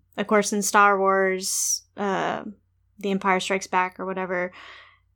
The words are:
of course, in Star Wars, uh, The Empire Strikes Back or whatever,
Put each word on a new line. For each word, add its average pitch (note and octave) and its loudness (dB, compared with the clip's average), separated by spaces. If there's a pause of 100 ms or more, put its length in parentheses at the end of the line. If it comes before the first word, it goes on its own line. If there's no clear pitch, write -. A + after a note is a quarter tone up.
(180)
of G3+ -4
course, G#3 2
in G#3 0
Star G3+ 4
Wars, F#3+ 0 (120)
uh, F#3 -2 (560)
The G3+ -4
Empire F#3+ 0
Strikes F#3+ -4
Back F#3 -2
or F#3 -8
whatever, F#3 -4 (640)